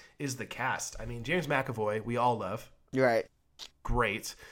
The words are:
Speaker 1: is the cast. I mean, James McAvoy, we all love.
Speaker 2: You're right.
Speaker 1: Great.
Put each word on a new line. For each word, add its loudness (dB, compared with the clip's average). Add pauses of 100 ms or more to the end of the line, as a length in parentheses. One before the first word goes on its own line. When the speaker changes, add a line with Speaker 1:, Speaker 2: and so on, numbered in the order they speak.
(180)
Speaker 1:
is -4
the -8
cast. -4
I -8
mean, -8
James 0
McAvoy, 0
we 0
all 4
love. -6 (220)
Speaker 2:
You're 6
right. 4 (560)
Speaker 1:
Great. 0 (180)